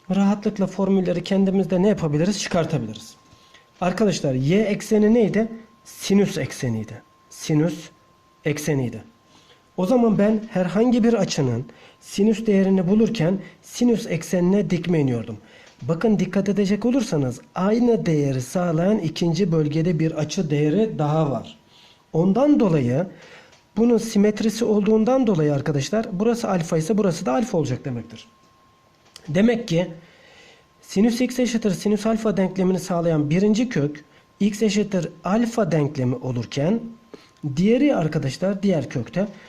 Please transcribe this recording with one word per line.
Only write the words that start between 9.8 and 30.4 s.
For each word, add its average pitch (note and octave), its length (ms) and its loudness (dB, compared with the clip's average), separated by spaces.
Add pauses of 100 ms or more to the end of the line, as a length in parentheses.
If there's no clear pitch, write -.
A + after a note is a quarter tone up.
zaman A3+ 320 2
ben G#3 320 2
herhangi G#3 540 0
bir A3+ 100 4
açının C#3 520 -2 (340)
sinüs A3 460 0
değerini F#3+ 420 2
bulurken G3 520 2 (220)
sinüs - 460 0
eksenine F3+ 640 0
dikme E3+ 300 0
iniyordum. A#2 380 -2 (440)
Bakın, E3+ 380 0
dikkat F#3+ 300 -2
edecek G#3 360 0
olursanız E3+ 560 -2 (140)
aynı A3 500 2
değeri C#3+ 360 0
sağlayan F3 580 0
ikinci E3+ 520 -2
bölgede D#3+ 480 0
bir D#3+ 120 0
açı D#3 380 -4
değeri D3+ 500 0
daha D3+ 320 0
var. A2 260 -8 (560)
Ondan G#3+ 460 4
dolayı D#3+ 480 2 (720)
bunun A#3 200 4
simetrisi G#3+ 680 0
olduğundan A3 600 2
dolayı D#3 260 2
arkadaşlar, C#3+ 580 -2
burası A3+ 380 -2
alfa F3+ 280 -2
ise D#3+ 200 0
burası F#3 280 0
da B3 80 -2
alfa A#3+ 240 -2
olacak B2+ 280 -4
demektir. A#2 420 -10 (1000)
Demek A3+ 400 2
ki E3+ 200 0 (920)